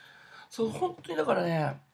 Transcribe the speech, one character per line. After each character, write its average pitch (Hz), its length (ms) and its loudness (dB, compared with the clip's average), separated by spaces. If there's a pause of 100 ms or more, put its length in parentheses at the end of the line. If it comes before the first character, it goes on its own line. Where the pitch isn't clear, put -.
(500)
そ 226 160 -2
う、 220 40 0
本 349 320 -2
当 - 100 -10
に 311 60 -2
だ - 80 2
か - 80 4
ら 180 100 2
ね 156 360 0 (140)